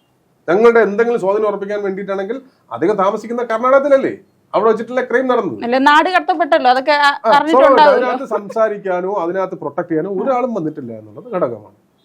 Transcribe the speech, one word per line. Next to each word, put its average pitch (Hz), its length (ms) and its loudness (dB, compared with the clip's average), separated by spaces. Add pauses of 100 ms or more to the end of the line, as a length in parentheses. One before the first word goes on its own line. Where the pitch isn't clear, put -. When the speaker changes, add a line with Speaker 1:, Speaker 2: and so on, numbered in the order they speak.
(500)
Speaker 1:
ഞങ്ങളുടെ 226 300 4
എന്തെങ്കിലും 226 400 0
സ്വാധീനം 202 280 0
ഉറപ്പിക്കാൻ 202 360 -4
വേണ്ടിയിട്ടാണെങ്കിൽ 196 580 -6 (300)
അദ്ദേഹം 165 240 -2
താമസിക്കുന്ന 214 480 -2
കർണാടകത്തിലല്ലേ 254 760 2 (360)
അവിടെ 196 160 2
വെച്ചിട്ടുള്ള 226 320 -2
ക്രൈം 247 260 -2
നടന്നത്? 208 360 -2
Speaker 2:
അല്ല, 240 140 0
നാട് 294 320 2
കടത്തപ്പെട്ടല്ലോ, 320 600 0
അതൊക്കെ 262 200 0
അ-, 294 100 2
Speaker 1:
ആ, 285 240 2
Speaker 2:
അറിഞ്ഞിട്ടുണ്ടാവുമല്ലോ. 285 600 6
Speaker 1:
സ്വാഭാവികം. 254 240 4
അതിനകത്ത് 254 240 -6
സംസാരിക്കാനോ 202 800 -2
അതിനകത്ത് 185 420 -4
പ്രൊട്ടക്ട് 156 340 -8
ചെയ്യാനോ 160 200 -2
ഒരാളും 247 440 -2
വന്നിട്ടില്ല 156 400 -8
എന്നുള്ളത് 110 400 -14
ഘടകമാണ്. 117 500 -6 (220)